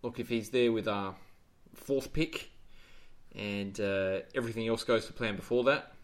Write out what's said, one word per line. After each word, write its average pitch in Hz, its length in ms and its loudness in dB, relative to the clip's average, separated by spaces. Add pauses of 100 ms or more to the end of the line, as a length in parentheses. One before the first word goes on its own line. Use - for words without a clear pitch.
look, - 180 -6
if 113 80 -4
he's 113 220 -2
there 120 240 6
with 110 160 0
our 98 260 -2 (580)
fourth - 380 -2
pick - 380 0 (840)
and, 101 460 -4
uh, 98 400 0 (160)
everything 113 320 0
else 113 160 2
goes 113 220 4
to - 80 -12
plan 107 240 -2
before 120 280 2
that 139 280 2 (100)